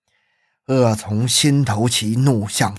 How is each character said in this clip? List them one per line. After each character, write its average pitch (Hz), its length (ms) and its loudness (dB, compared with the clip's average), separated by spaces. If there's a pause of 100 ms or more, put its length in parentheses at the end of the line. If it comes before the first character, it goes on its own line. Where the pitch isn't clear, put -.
(680)
恶 123 280 2
从 107 320 -4
心 143 380 2
头 110 240 0
起， 110 260 -2
怒 123 320 2
向 101 320 -4